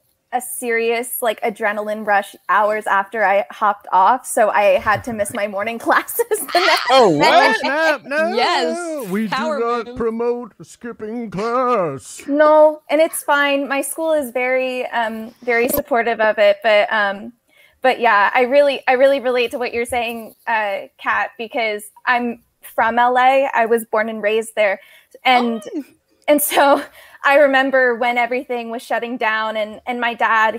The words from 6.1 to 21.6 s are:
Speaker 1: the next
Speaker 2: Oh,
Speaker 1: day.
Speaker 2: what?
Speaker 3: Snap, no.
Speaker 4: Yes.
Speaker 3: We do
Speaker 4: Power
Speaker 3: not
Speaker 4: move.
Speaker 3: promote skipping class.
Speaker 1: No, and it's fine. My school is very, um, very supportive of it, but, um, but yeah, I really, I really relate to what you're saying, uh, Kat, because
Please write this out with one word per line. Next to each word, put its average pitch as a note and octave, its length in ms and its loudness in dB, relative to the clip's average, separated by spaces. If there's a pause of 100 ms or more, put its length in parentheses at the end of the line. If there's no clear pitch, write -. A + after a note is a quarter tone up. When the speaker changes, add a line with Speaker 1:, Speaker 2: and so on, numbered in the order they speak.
Speaker 1:
the F4 320 -2
next F4+ 320 0
Speaker 2:
Oh, B3 220 6
Speaker 1:
day. D3 60 0
Speaker 2:
what? F4 420 4
Speaker 3:
Snap, D4 420 0
no. D4 320 -2
Speaker 4:
Yes. D#4+ 720 -2
Speaker 3:
We G3 200 -2
do - 20 -8
Speaker 4:
Power D4 300 -4
Speaker 3:
not A#3 280 -2
Speaker 4:
move. B3 100 -16
Speaker 3:
promote A#3+ 640 -4
skipping A3+ 680 -12
class. A3 960 -4
Speaker 1:
No, D4+ 640 4
and D4 120 2
it's E4 220 -2
fine. C#4+ 440 0
My C4+ 140 -4
school D#4+ 320 -4
is C#4 180 -2
very, B3+ 560 -2
um, A3+ 540 -6
very A#3+ 280 0
supportive A#3+ 500 -2
of G#3+ 180 2
it, G3+ 240 4
but, G#3+ 300 4
um, G#3 400 -2 (500)
but B3+ 200 2
yeah, G#3 320 4
I C4 80 4
really, C#4 460 4
I C4 60 4
really C#4 280 4
relate A#3+ 300 -2
to C#4+ 80 -8
what A#3+ 140 -6
you're A#3 120 -4
saying, A#3 500 -6 (120)
uh, G#3 400 -2 (100)
Kat, G#3 400 -2
because A3 460 -6 (240)